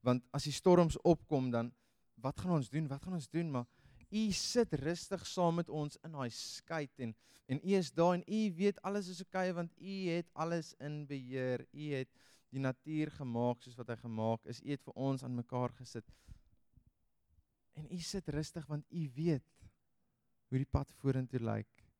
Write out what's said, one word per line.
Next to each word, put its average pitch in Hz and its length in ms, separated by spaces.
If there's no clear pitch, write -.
want 123 220
as 143 120
die 151 80
storms 175 500
opkom, 147 480
dan, 117 220
"Wat - 260
gaan 180 120
ons 147 180
doen? 156 180
Wat 139 140
gaan 185 120
ons 151 140
doen?" 165 220
Maar 123 160
U 214 200
sit - 400
rustig 165 540
saam 170 280
met 170 140
ons 147 360
in 160 80
daai 131 180
skei - 640
en, 117 180
en 131 120
U 190 160
is 175 160
daar 170 240
en 175 80
U 214 320
weet 196 280
alles 196 260
is 185 160
oukei, 185 280
want 170 280
U 196 140
het 170 240
alles 165 460
in 147 280
beheer. 127 680
U 147 200
het 131 160
die 135 80
natuur 151 540
gemaak 120 460
soos 123 160
wat 123 120
hy 113 140
gemaak 113 460
is. 120 120
U 135 80
het 143 160
vir - 200
ons 135 200
aan 127 80
mekaar 123 440
gesit. 120 280
En 151 160
U 180 80
sit 180 320
rustig, 147 400
want 147 200
U 170 120
weet 156 340
hoe 131 100
die - 80
pad 139 300
vorentoe 131 420
lyk. 107 400